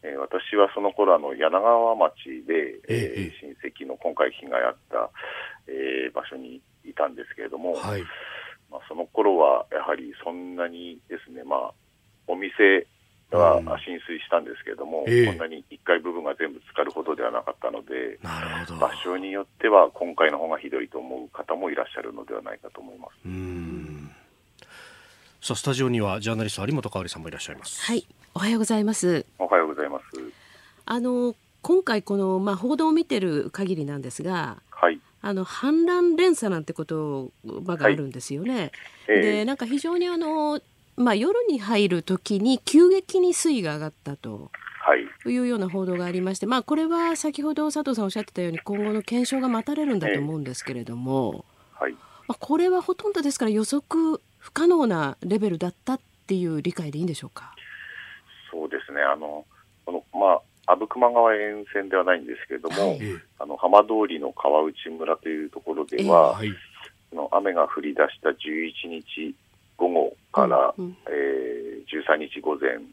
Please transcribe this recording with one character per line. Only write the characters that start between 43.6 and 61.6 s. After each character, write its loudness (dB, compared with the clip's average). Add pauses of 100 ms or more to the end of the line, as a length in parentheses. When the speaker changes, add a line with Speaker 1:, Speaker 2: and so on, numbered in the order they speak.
Speaker 3:
が -2
上 -6
が -4
っ -8 (120)
た -8
と -12 (260)
Speaker 1:
は 4
い。 -6
Speaker 3:
い 2
う 2
よ 0
う 0
な -2
報 -2
道 0
が -2
あ -2
り -2
ま -2
し -8
て、 -4
ま 2
あ、 0
こ 0
れ 0
は 0
先 -4
ほ -2
ど 0
佐 -2
藤 0
さ -2
ん 0
お 0
っ -2
し -8
ゃ -2
っ -6
て -16
た -4
よ -2
う -6
に、 -6
今 -4
後 0
の -2
検 0
証 -2
が 0
待 0
た -4
れ -2
る 0
ん 2
だ 0
と 2
思 -4
う -6
ん -6
で -8
す -12
け -6
れ -8
ど -10
も、 -2 (380)
Speaker 1:
え -
え。 -2
は -2
い。 -14 (360)
Speaker 3:
ま -4
あ、 -10
こ -2
れ 4
は 2
ほ -2
と -4
ん -2
ど -2
で 0
す -6
か 0
ら 2
予 2
測 0 (180)
不 -20
可 2
能 6
な 0
レ 0
ベ 2
ル -2
だ -2
っ -6 (100)
た -2
っ -6 (260)
て 0
い 0
う -2
理 -2
解 -6
で -6
い -4
い 0
ん 0
で -2
し -10
ょ -14
う -14
か？ -18 (960)
Speaker 1:
そ -6
う -8
で -6 (100)
す -16
ね。 -4
あ 4
の、 -10 (400)
こ -8
の、 -6
ま 6 (240)
あ、 6
阿 8
武 -4
隈 4
川 6
沿 -4